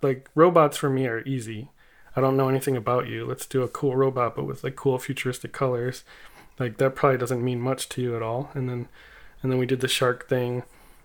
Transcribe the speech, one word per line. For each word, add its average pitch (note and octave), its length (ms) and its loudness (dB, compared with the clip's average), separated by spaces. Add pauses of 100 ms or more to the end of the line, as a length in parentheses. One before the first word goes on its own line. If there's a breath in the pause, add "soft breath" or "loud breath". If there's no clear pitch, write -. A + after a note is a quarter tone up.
like, C3 320 -2
robots D#3+ 440 6
for D3 120 0
me C3 160 0
are A2+ 160 -2
easy. A#2+ 480 -8 (460 soft breath)
I B2+ 60 2
don't C3+ 140 4
know C3+ 140 4
anything C3 260 2
about A#2+ 320 0
you. A2+ 160 -6
Let's B2 220 -6
do C3 160 0
a B2 60 0
cool C3 280 -2
robot, B2+ 400 2
but C#3+ 100 -4
with, C3 180 -8
like, C3+ 120 -6
cool C3 220 0
futuristic B2 560 -6
colors. B2 500 -2 (540 loud breath)
Like, A#2+ 200 -4
that C3+ 180 2
probably C3+ 240 2
doesn't A#2+ 240 -2
mean B2 180 -2
much C3 280 -4
to - 120 -6
you A#2+ 140 -2
at A2+ 80 -4
all. A#2+ 320 -4
And C3 120 -4
then, B2 200 -6 (560 loud breath)
and C3 80 0
then B2+ 80 2
we B2+ 80 0
did B2+ 120 0
the B2+ 80 -2
shark B2 400 0
thing, B2 360 -2 (420 soft breath)